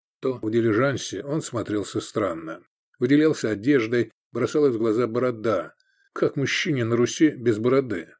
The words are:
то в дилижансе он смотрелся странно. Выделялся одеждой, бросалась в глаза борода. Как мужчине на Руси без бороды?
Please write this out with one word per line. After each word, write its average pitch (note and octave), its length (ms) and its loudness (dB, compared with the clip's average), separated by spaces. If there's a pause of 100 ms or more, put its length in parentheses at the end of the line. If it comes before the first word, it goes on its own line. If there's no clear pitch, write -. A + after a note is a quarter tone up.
(220)
то B2+ 200 -4
в A2 80 -2
дилижансе A#2 720 0
он C#3 200 -4
смотрелся G#2 580 -4
странно. E2 640 -4 (340)
Выделялся C#3+ 540 2
одеждой, A#2 600 0 (200)
бросалась B2+ 420 2
в A2 60 -2
глаза A2+ 260 2
борода. A2+ 720 -2 (380)
Как - 220 0
мужчине C#3 480 -2
на A2+ 140 0
Руси A#2+ 320 4
без A#2 280 0
бороды? A#2+ 520 0 (100)